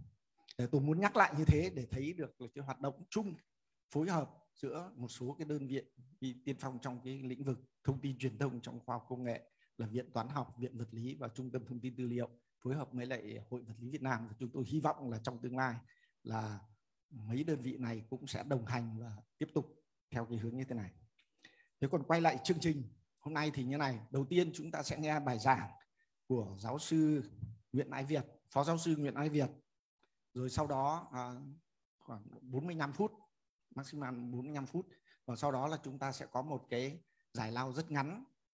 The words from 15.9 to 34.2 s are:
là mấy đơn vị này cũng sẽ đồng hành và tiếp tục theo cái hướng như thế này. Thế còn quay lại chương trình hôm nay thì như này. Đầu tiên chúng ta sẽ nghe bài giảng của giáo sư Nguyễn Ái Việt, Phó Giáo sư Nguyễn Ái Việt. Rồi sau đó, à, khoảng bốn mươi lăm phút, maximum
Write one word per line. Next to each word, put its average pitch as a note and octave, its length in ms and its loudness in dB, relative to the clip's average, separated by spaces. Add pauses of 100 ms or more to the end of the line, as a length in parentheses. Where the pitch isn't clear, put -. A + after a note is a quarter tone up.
là A2 360 -2 (500)
mấy A#2 340 -4
đơn D#3 180 0
vị B2+ 160 -4
này A#2 320 -4
cũng C3 180 -8
sẽ - 160 -4
đồng C3+ 220 0
hành A#2 340 -2
và A2+ 180 -8 (200)
tiếp D3+ 160 -2
tục D3+ 120 2 (440)
theo A#2 160 0
cái A#2 120 -4
hướng A#2 200 -2
như C3 60 -2
thế B2+ 120 -4
này. G2 160 -4 (880)
Thế C#3 100 4
còn D#3+ 120 2
quay E3+ 180 6
lại D3 220 8
chương E3+ 160 4
trình D3 240 2 (360)
hôm D3+ 140 -6
nay D3+ 200 2
thì C#3 100 -2
như C3+ 140 0
này. C3+ 220 2 (120)
Đầu C#3 140 2
tiên F3 280 6
chúng D#3+ 180 -6
ta D#3 120 -2
sẽ D3+ 160 -2
nghe D3+ 200 2
bài B2+ 200 0
giảng A#2+ 320 6 (560)
của G#2 320 0
giáo A2+ 200 -2
sư D3+ 440 4 (500)
Nguyễn C3 160 2
Ái C3+ 160 -2
Việt, C#3 200 2 (260)
Phó C#3 120 4
Giáo E3 140 4
sư E3 200 4
Nguyễn C#3+ 160 0
Ái D3 160 0
Việt. D3 200 4 (840)
Rồi B2+ 160 -2
sau D3 180 2
đó, C#3+ 460 2
à, B2 180 -4 (680)
khoảng G#2+ 240 -12 (180)
bốn B2+ 240 -4
mươi F3 100 -4
lăm C#3+ 180 0
phút, G#3 180 0 (640)
maximum B2+ 560 -6